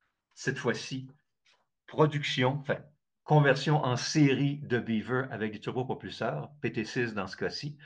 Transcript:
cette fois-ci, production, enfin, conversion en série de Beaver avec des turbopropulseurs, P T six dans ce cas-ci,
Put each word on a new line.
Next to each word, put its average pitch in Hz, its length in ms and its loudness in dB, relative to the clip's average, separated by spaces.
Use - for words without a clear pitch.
cette - 220 -6
fois-ci, 131 540 -4
production, 143 760 2
enfin, - 180 -2
conversion 147 600 6
en 123 120 0
série 143 640 4
de 120 180 0
Beaver 110 520 -2
avec 107 220 -4
des 104 80 -12
turbopropulseurs, 120 920 -6
P 117 100 -2
T 110 140 -2
six 120 260 -2
dans 98 140 -4
ce 95 100 -12
cas-ci, 120 500 -6